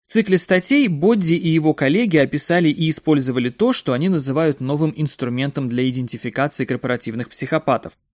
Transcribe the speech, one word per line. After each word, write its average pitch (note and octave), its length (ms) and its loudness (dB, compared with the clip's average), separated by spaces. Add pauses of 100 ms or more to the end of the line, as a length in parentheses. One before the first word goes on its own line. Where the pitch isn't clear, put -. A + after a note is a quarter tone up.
В - 60 -6
цикле G#3 260 2
статей A#3+ 480 2
Бодди F3 480 2
и E3 140 -2
его D#3 260 2
коллеги E3 420 2
описали D#3 520 2
и D#3+ 220 0
использовали C3 580 0
то, A3+ 240 0
что - 200 -2
они D3 160 0
называют D3 520 0
новым D3 340 -2
инструментом C3+ 760 -4
для B2 200 0
идентификации B2+ 800 -4
корпоративных A#2+ 600 -6
психопатов. - 720 -4 (160)